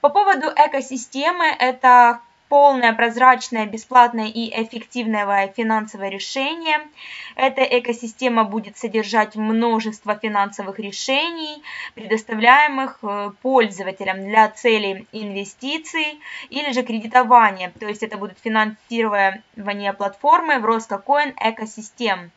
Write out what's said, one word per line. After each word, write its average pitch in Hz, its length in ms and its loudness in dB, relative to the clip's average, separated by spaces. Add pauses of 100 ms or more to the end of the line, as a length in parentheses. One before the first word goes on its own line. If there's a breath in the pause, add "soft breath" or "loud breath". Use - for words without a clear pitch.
По 285 80 4
поводу 359 460 2
экосистемы, 285 880 0
это 247 720 4 (280)
полное, 277 460 6
прозрачное, 233 720 2
бесплатное 226 640 2
и 226 240 -8
эффективное 220 960 -2
финансовое 214 640 -4
решение. 302 680 -4 (580 loud breath)
Эта 262 280 0
экосистема 240 800 -2
будет 214 340 -8
содержать 214 580 -2
множество 220 800 -2
финансовых 202 600 -4
решений, 302 840 -6 (320 loud breath)
предоставляемых, 233 1040 2
э, 202 300 -8 (100)
пользователям 196 840 -2
для 214 240 4
целей 208 600 -2
инвестиций 277 1080 -8 (320 loud breath)
или 285 200 -6
же 247 120 -2
кредитования. 226 960 2
То 220 80 -10
есть 214 160 -8
это 214 140 -10
будет 196 200 -10
финансирование 208 1600 -4
платформы 285 680 0
в 214 60 -6
Rosco 220 380 -4
Coin 285 380 0
экосистем. 214 960 -6